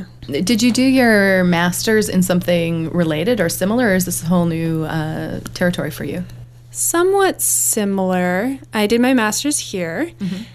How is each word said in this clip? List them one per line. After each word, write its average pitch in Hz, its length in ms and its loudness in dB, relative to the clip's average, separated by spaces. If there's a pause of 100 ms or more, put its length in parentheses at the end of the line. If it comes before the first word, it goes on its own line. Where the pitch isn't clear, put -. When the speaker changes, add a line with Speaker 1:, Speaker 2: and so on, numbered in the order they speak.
(280)
Speaker 1:
Yeah. 139 120 -4
Speaker 2:
Did 214 220 0
you 247 100 4
do 254 100 0
your 220 640 4
master's 175 640 2
in 180 140 2
something 170 680 0
related 175 500 0
or 196 80 0
similar, 220 400 0
or 185 60 4
is 185 100 2
this - 180 -4
a 165 40 -8
whole 175 200 4
new, 165 380 -2
uh, 160 560 -4 (140)
territory 175 360 -2
for - 140 -10
you? 180 200 -6 (460)
Speaker 1:
Somewhat 381 720 0
similar. 190 1120 0 (160)
I 208 140 2
did 233 140 4
my 254 140 4
master's 226 440 0
here, 185 520 -6 (100)
Speaker 2:
Mm-hmm. 190 220 -6 (120)